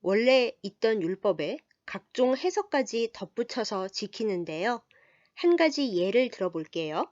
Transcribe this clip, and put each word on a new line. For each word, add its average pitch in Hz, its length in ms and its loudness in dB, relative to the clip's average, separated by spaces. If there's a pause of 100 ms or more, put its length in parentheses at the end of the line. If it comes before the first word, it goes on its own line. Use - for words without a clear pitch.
원래 233 580 4
있던 220 400 0
율법에 180 560 -2 (300)
각종 254 500 0
해석까지 262 760 -2
덧붙여서 202 720 -6
지키는데요. 190 920 -4 (500)
한 349 240 4
가지 294 400 2
예를 196 320 2
들어볼게요. 165 840 -4